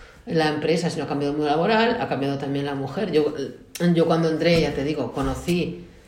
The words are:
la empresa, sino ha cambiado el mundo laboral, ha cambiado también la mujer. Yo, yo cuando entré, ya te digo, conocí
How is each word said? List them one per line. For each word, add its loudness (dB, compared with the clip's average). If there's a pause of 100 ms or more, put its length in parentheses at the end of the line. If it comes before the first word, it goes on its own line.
(260)
la 2
empresa, 0
sino -4
ha -4
cambiado 0
el -2
mundo 2
laboral, 2
ha -2
cambiado -2
también -4
la -4
mujer. -4
Yo, 2 (640)
yo 4
cuando 2
entré, 2
ya 0
te -4
digo, -4
conocí -2 (220)